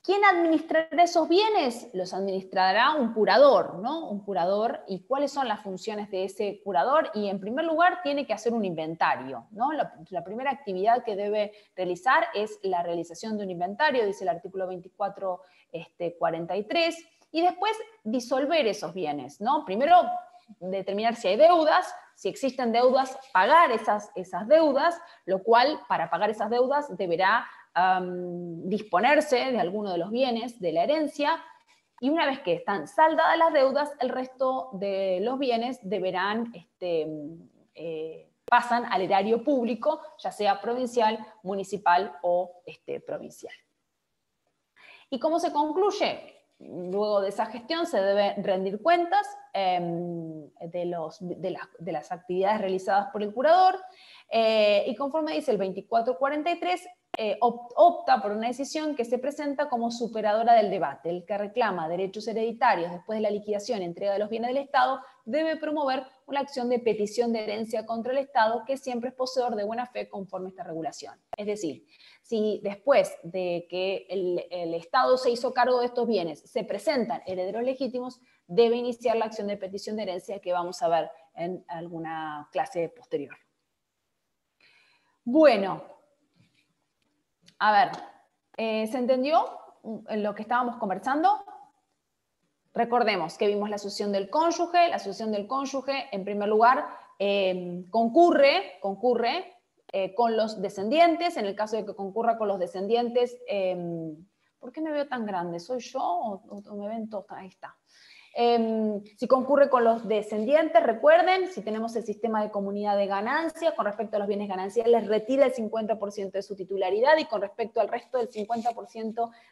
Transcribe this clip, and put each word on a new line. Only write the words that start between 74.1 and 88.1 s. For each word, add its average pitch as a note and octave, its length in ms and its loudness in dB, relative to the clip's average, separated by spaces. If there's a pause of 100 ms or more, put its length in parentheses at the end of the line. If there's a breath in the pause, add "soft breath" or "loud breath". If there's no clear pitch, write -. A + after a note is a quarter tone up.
el, F3+ 400 -2
el E3+ 240 -6
Estado B3+ 420 2
se B3+ 140 0
hizo A#3+ 220 -2
cargo B3 280 2
de A#3+ 60 0
estos A#3+ 200 -2
bienes, E3+ 420 -2
se A3+ 140 -6
presentan G3+ 640 -2
herederos F#3 380 -4
legítimos, B3+ 560 -4 (260 soft breath)
debe A#3 300 4
iniciar A#3+ 400 -2
la A3+ 80 0
acción A3 240 -6
de G3+ 80 -4
petición G3+ 400 -8
de G#3+ 80 -6
herencia F#3+ 340 -8
que F3+ 140 -4
vamos F3+ 300 -4
a F#3 60 2
ver E3+ 220 0 (240 loud breath)
en F3 340 -8
alguna D#3+ 840 -10
clase E3 380 -4
posterior. - 440 -8 (1900 soft breath)
Bueno, A#3 580 4 (1800)
a G#3+ 120 4
ver, G3+ 180 6 (640)